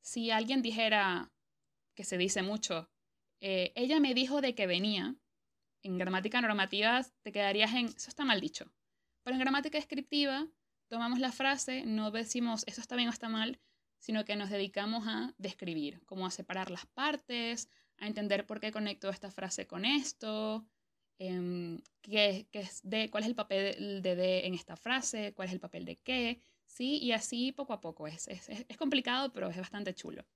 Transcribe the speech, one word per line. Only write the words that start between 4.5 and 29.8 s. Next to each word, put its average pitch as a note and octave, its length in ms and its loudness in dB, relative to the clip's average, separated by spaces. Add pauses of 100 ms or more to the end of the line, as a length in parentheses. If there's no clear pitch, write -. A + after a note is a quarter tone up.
que G#3 140 2
venía", G3 480 2 (680)
en F#3 160 -2
gramática F#3+ 420 2
normativa G#3+ 640 2 (180)
te G#3 100 -10
quedarías G3+ 420 2
en, B3 120 2
"Eso - 220 -8
está - 160 -6
mal A3 160 4
dicho". - 320 -6 (520)
Pero B3+ 100 -2
en C4 60 0
gramática C#4+ 380 2
descriptiva C#4+ 680 0 (400)
tomamos A#3 320 0
la B3+ 140 2
frase, C4+ 520 0
no G#3+ 280 0
decimos, A3+ 560 2
"Eso A3+ 120 -8
está - 140 -8
bien A#3+ 140 4
o A#3 40 0
está A#3 160 -6
mal", A3+ 300 0 (400)
sino G#3+ 260 0
que G#3 120 -2
nos G3+ 120 -2
dedicamos G#3 600 0
a A3+ 300 -2
describir, E3+ 680 -4
como F#3+ 180 -4
a F3+ 60 0
separar F#3+ 400 -6
las F3 160 -8
partes, A#3+ 840 -2 (300)
a G#3 80 -8
entender G#3 400 0
por G#3+ 140 -8
qué G#3+ 100 -4
conecto G#3 400 -4
esta F#3+ 220 -8
frase F#3+ 340 -6
con F3+ 180 -6
esto, A3 800 0 (540)
em, F3+ 640 -4 (220)
qué, G#3 500 4
qué G#3 80 -6
es F#3+ 240 -10
de, G#3+ 260 0
cuál G#3+ 140 0
es A3 40 2
el A#3+ 60 0
papel G3 680 -2
de F3+ 120 2
de F#3 320 2
en F#3 80 -2
esta E3 220 -8
frase, A#3 580 -2
cuál F#3 140 -6
es F3+ 60 -4
el F#3 60 -6
papel F3 240 -10
de E3+ 120 -10
qué, B3 440 -2 (260)
¿sí? C4+ 320 -2
Y A#3+ 140 0
así A#3+ 400 -2
poco C4+ 200 -6
a G#3 80 -6
poco. D#3+ 260 -10
Es, D#3+ 220 -10
es, - 200 -12
es, G#3+ 200 -10
es A3 80 -16
complicado, C4 560 0
pero F#3+ 180 -4
es E3+ 60 -6
bastante F#3 380 -6